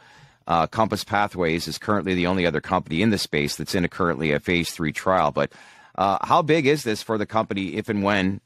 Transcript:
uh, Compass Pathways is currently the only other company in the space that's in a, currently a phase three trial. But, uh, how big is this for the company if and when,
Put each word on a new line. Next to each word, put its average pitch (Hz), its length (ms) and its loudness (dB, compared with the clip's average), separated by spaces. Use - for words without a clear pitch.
uh, 82 220 2
Compass 104 380 0
Pathways 87 640 0
is 76 80 -8
currently 95 380 0
the 87 120 2
only 92 180 2
other 76 140 2
company 87 420 -2
in 113 100 4
the 98 60 2
space 73 380 -2
that's - 180 -8
in 90 120 0
a, - 20 0
currently 80 460 0
a 73 80 0
phase 87 300 0
three 78 200 -4
trial. 87 400 2
But, 71 220 -2
uh, 98 260 2
how 170 200 2
big 160 240 2
is 147 180 2
this 107 180 -2
for 113 160 -4
the 104 80 -2
company 98 520 -2
if 104 100 -6
and 101 160 0
when, 98 420 2